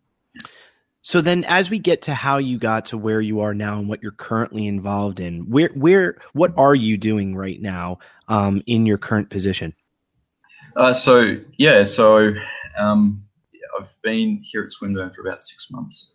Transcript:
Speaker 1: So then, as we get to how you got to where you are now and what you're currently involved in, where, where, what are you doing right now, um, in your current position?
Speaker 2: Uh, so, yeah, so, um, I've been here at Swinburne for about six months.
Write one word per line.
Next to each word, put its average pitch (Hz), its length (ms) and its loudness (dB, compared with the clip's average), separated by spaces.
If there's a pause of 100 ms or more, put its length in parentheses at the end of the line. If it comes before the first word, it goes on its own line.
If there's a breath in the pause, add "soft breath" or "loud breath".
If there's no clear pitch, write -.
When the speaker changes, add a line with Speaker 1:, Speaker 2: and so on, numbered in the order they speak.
(1040 loud breath)
Speaker 1:
So - 180 0
then, 175 240 0
as 180 260 0
we 220 80 -4
get 175 240 0
to 147 120 -6
how 139 240 -2
you 127 200 -4
got 110 280 -2
to 113 120 -10
where 110 220 -2
you 107 200 -2
are 104 140 -2
now 104 240 -6
and 104 100 -6
what 104 140 -8
you're 104 100 -12
currently 110 540 -6
involved 101 540 -6
in, 87 280 -10
where, 143 260 2
where, 175 440 2 (140)
what 170 260 2
are 139 160 6
you 110 240 0
doing 101 380 -2
right 95 260 -10
now, 90 360 -8 (300 soft breath)
um, 101 380 0
in 113 200 2
your 104 120 2
current - 320 -4
position? 95 420 -4 (1000 loud breath)
Speaker 2:
Uh, 127 180 4
so, 120 440 6 (200)
yeah, 117 280 6
so, 107 500 6 (420 loud breath)
um, 104 480 0 (540)
I've 98 240 -14
been 110 400 -2
here 104 220 -10
at 101 60 -16
Swinburne 98 420 -8
for - 100 -20
about 92 200 -10
six - 280 -14
months. - 440 -12